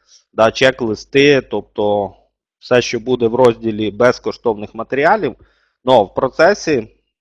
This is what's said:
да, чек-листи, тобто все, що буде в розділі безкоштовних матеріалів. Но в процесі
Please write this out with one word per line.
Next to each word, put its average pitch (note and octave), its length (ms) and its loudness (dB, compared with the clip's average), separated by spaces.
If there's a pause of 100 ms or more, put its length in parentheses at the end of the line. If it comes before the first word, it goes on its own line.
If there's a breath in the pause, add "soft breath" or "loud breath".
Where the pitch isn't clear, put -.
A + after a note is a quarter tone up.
(340 soft breath)
да, A2 180 2
чек-листи, C3 880 0
тобто G#2 720 -4 (460)
все, B2 220 0
що A#2 180 -4
буде A#2 280 -2
в A2+ 80 -4
розділі A2+ 560 0
безкоштовних G#2+ 840 -2
матеріалів. C#3 600 -2 (480)
Но B2 200 4
в F#2 100 -12
процесі D3+ 760 0 (340)